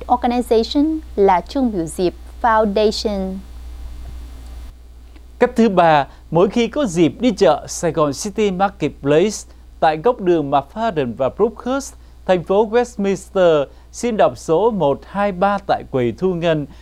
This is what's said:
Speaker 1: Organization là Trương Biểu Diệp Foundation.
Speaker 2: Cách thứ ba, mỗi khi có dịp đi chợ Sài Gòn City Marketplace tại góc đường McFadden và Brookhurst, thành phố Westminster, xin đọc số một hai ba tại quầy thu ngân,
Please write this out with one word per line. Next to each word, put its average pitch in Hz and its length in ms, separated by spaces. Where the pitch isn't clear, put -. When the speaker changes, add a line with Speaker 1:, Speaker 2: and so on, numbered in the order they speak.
Speaker 1:
Organization 247 920
là 196 260
Trương 254 300
Biểu 170 140
Diệp 170 280
Foundation. 214 920
Speaker 2:
Cách 240 160
thứ 226 140
ba, 165 380
mỗi 175 180
khi 233 180
có 294 180
dịp 165 340
đi 240 120
chợ 185 360
Sài 165 240
Gòn 151 220
City 208 380
Marketplace 180 880
tại 160 180
góc 240 240
đường 165 300
McFadden 147 680
và 131 120
Brookhurst, 240 640
thành 185 180
phố 202 260
Westminster, 196 960
xin 226 260
đọc 151 200
số 190 340
một 147 340
hai 202 260
ba 196 260
tại 123 240
quầy 123 200
thu 156 160
ngân, 165 380